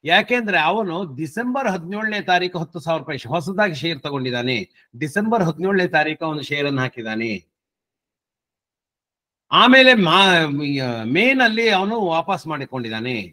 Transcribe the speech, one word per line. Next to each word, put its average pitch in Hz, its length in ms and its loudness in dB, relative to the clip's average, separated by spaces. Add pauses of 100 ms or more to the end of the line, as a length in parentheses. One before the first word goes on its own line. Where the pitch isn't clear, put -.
ಯಾಕೆಂದ್ರೆ 202 560 0
ಅವನು 170 560 -2
ಡಿಸೆಂಬರ್ 247 520 -4
ಹದಿನೇಳನೇ 202 540 -4
ತಾರೀಕು 180 380 0
ಹತ್ತು 165 200 -8
ಸಾವಿರ 160 200 -2
ರೂಪಾಯಿ 131 280 -10
ಹೊಸದಾಗಿ 175 480 -2
ಶೇರ್ 151 260 -6
ತಗೊಂಡಿದ್ದಾನೆ. 127 880 -4 (100)
ಡಿಸೆಂಬರ್ 208 440 0
ಹದಿನೇಳನೇ 180 440 0
ತಾರೀಕು 156 380 -2
ಅವನು 151 160 -4
ಶೇರ್ 143 260 -4
ಅನ್ನು 139 140 -2
ಹಾಕಿದ್ದಾನೆ. 110 720 -6 (2000)
ಆಮೇಲೆ 254 420 8
ಮಾ-, 170 680 4
ಈ, 143 160 -2
ಆ, 117 240 -4
ಮೇನಲ್ಲಿ 226 680 2
ಅವನು 208 320 0
ವಾಪಸ್ 165 460 -2
ಮಾಡಿಕೊಂಡಿದ್ದಾನೆ. 123 680 -6 (180)